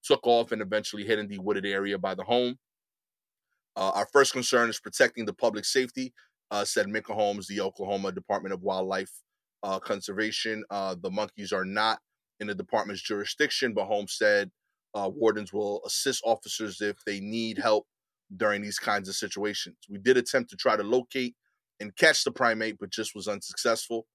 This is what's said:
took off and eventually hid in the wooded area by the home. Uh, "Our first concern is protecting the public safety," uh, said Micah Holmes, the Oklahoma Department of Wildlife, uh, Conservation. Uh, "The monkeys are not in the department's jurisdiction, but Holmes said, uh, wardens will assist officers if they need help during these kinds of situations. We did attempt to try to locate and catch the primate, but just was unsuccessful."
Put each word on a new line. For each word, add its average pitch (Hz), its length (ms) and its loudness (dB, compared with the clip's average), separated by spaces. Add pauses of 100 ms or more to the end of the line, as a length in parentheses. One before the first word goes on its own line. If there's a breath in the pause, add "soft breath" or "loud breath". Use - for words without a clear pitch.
took 143 240 4
off 117 240 4
and 107 100 -2
eventually 104 420 -4
hid 107 140 2
in 104 120 -4
the 101 100 -10
wooded 98 260 -2
area 98 320 -2
by 95 160 -4
the 92 100 -8
home. 123 360 0 (1160)
Uh, 95 200 0
"Our 101 160 0
first 139 220 8
concern 120 360 4
is 107 100 -6
protecting 117 460 0
the 101 80 -4
public 107 320 0
safety," 127 480 -2 (380 soft breath)
uh, 101 140 0
said 101 240 0
Micah 107 240 -6
Holmes, 101 340 0
the 101 140 -4
Oklahoma 98 500 -2
Department 95 420 -4
of 90 80 -6
Wildlife, 95 500 -2 (520)
uh, 95 160 -2
Conservation. 107 920 -4
Uh, 98 300 -2
"The 92 120 -6
monkeys 104 420 -4
are 95 120 0
not 107 340 0 (400)
in 107 80 -6
the 104 80 -4
department's 101 460 -2
jurisdiction, 113 720 -2
but 104 120 0
Holmes 104 320 -4
said, 101 340 4 (440)
uh, 101 180 -2
wardens 107 400 0
will 101 320 -2
assist - 400 -2
officers 110 560 -2
if 104 240 -2
they 101 140 -4
need 110 400 -4
help 107 260 4 (500)
during 104 260 2
these 104 180 -6
kinds 101 300 0
of 98 60 -6
situations. 101 640 -4 (120)
We 101 100 -10
did 123 180 6
attempt 123 340 0
to 101 40 -18
try 110 220 4
to 104 60 0
locate 123 520 -2 (440)
and 104 160 -10
catch 160 280 6
the 135 80 0
primate, 110 480 0
but 98 100 -8
just - 260 -6
was 98 120 -8
unsuccessful." 113 880 -2